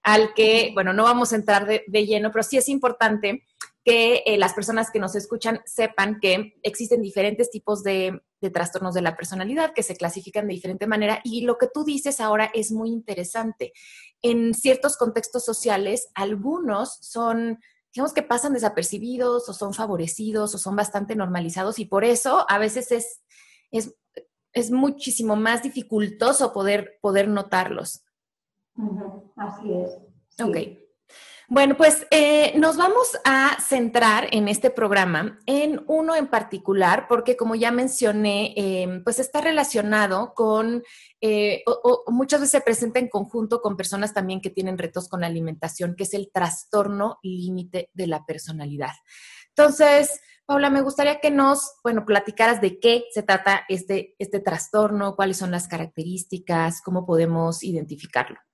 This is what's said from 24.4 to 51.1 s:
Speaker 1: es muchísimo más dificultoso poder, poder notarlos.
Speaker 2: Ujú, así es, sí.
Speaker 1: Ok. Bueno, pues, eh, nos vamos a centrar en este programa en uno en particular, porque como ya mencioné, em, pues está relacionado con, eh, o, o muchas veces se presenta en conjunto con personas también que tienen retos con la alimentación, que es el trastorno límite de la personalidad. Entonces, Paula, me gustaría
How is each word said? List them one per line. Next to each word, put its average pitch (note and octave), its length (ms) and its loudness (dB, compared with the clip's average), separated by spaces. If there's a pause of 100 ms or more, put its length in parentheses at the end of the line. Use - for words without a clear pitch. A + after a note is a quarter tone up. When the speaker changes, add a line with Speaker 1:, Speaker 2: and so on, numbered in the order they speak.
Speaker 1:
es A#3 180 -2
muchísimo B3+ 640 0
más A3 260 0
dificultoso A#3 920 0
poder, G3+ 480 -2
poder G3 260 2
notarlos. G3 800 -2 (720)
Speaker 2:
Ujú, G3+ 580 -8
así G#3 380 -8
es, F3+ 260 -6 (300)
sí. - 140 -10
Speaker 1:
Ok. F3 140 -2 (920)
Bueno, C#4 280 6
pues, D#4 320 6
eh, D4+ 480 4
nos D#4 200 4
vamos G#4+ 480 2
a C4+ 340 4
centrar A#3 720 2
en G#3 160 2
este G#3 240 2
programa G3 760 0
en C#4+ 420 0
uno D#4+ 280 0
en D4+ 120 0
particular, G3 800 0
porque A#3+ 300 2
como A3+ 160 -2
ya A3+ 160 0
mencioné, G#3+ 840 0
em, F#3 480 -4
pues A#3 160 -2
está C4 220 -2
relacionado G#3+ 920 0
con, A3+ 480 0 (400)
eh, G#3 460 0
o, A#3+ 400 2
o A#3 40 -2
muchas C4+ 280 2
veces C#4 120 0
se C#4 100 4
presenta A#3 380 0
en B3+ 100 -2
conjunto A3 520 -4
con G#3 140 -2
personas G3 380 -4
también F#3+ 280 -4
que F#3+ 80 -8
tienen F#3 300 -6
retos F3+ 300 -8
con F3+ 120 -6
la E3+ 60 -2
alimentación, E3 680 -6
que F3+ 80 -6
es F#3+ 120 -6
el G3+ 160 -8
trastorno G3+ 880 -2
límite F3+ 720 -8
de F3+ 140 -6
la D3+ 180 -4
personalidad. D3 680 -10 (560)
Entonces, D4 720 6 (260)
Paula, C#4+ 240 2
me C#4 100 2
gustaría C#4+ 380 0